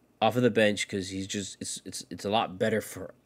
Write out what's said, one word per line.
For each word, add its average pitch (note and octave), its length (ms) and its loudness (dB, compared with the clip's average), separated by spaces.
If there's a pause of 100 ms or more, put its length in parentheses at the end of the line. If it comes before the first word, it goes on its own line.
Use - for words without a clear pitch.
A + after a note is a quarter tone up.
(220)
off A2 140 4
of B2 60 4
the A#2+ 80 6
bench G#2 380 4
'cause F#2+ 220 -4
he's F#2+ 160 -6
just, G2+ 340 -6
it's, - 240 -8
it's, - 240 -10
it's F2+ 160 -12
a G2+ 60 0
lot F#2+ 280 0
better A2 220 2
for, - 320 -10 (140)